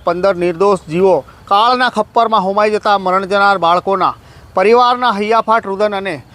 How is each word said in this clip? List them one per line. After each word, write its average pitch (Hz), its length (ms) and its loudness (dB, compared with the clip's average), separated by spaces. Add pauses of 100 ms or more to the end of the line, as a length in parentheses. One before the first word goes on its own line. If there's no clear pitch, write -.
પંદર 180 320 0
નિર્દોષ 175 540 -2
જીવો 180 260 2 (300)
કાળના 247 440 0
ખપ્પરમાં 220 540 0
હોમાઈ 208 280 0
જતા 208 260 0
મરણ 190 280 -2
જનાર 196 340 0
બાળકોના 175 540 0 (400)
પરિવારના 240 600 2
હૈયાફાટ 220 520 0
રુદન 202 280 -2
અને 190 300 -8 (100)